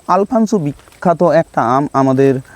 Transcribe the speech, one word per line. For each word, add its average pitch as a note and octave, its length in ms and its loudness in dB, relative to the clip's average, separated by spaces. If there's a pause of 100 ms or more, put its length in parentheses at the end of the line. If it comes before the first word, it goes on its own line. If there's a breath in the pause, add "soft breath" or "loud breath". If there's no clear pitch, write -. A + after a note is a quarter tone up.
আলফানসো G#3 500 0
বিখ্যাত D#3 640 -4
একটা D#3+ 400 0
আম, C3 300 0
আমাদের C3+ 420 2 (220 loud breath)